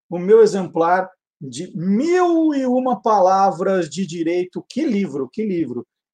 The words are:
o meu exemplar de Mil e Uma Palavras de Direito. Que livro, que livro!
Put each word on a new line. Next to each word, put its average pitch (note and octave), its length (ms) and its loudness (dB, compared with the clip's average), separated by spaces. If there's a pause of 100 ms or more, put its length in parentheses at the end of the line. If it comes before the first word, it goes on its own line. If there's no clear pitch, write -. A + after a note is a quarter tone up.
o F3 100 -6
meu G#3 240 6
exemplar F3 640 0 (320)
de C#3 340 -12
Mil D#4+ 760 0
e C4+ 140 -2
Uma B3+ 340 -2
Palavras F#3+ 880 2
de F3+ 160 -6
Direito. E3+ 640 -4
Que D#4 160 -4
livro, F#3 460 -4
que A3 140 -6
livro! C#3+ 420 -4 (260)